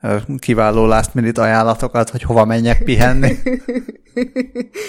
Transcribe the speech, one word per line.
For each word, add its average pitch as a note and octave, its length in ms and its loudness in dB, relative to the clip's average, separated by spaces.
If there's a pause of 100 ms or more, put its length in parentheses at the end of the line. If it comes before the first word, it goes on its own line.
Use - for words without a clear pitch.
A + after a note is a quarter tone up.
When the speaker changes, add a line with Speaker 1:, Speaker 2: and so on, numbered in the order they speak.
Speaker 1:
ö, G#2 140 -2 (220)
kiváló A2 480 2
last A2 280 2
minute A#2 280 -2
ajánlatokat, A2+ 680 0
hogy B2 120 -8
hova A#2 220 2
menjek A2+ 380 2
pihenni. B2+ 540 4
Speaker 2:
<laughs> - 60 -4 (1500)